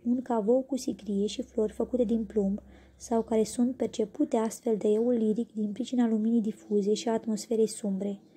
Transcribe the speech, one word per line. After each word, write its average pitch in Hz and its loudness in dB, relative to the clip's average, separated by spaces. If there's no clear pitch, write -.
un 247 0
cavou 233 2
cu 262 -4
sicrie 202 -2
și 214 -6
flori 214 -4
făcute 240 0
din 226 0
plumb, 202 0
sau 226 -2
care 220 0
sunt 240 0
percepute 226 -2
astfel 220 0
de 185 0
eul 226 4
liric 220 0
din 214 -4
pricina 240 0
luminii 226 2
difuze 208 0
și 214 -2
a 226 2
atmosferei 220 0
sumbre. 202 -4